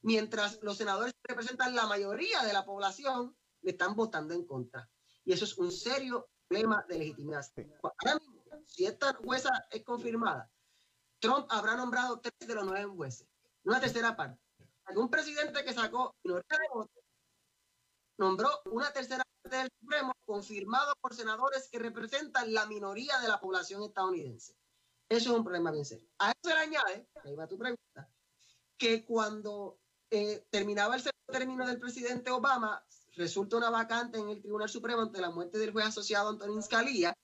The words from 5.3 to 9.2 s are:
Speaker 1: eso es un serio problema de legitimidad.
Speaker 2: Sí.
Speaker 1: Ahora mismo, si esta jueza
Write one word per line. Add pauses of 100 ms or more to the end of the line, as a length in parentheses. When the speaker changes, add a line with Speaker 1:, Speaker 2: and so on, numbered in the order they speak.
Speaker 1:
eso
es
un
serio (180)
problema
de
legitimidad.
Speaker 2:
Sí. (160)
Speaker 1:
Ahora
mismo, (220)
si
esta
jueza (220)